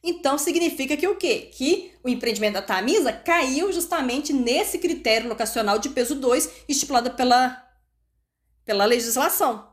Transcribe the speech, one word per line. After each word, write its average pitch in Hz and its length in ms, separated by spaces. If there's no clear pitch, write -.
Então, 311 340
significa 302 600
que 349 100
o 392 80
quê? 285 380
Que 320 400
o 254 60
empreendimento 214 460
da 196 60
Tamisa 233 520
caiu 330 580
justamente 302 640
nesse 269 440
critério 240 520
locacional 214 500
de 240 80
peso 262 280
dois 254 340
estipulado 254 440
pela, 254 520
pela 202 180
legislação. 233 880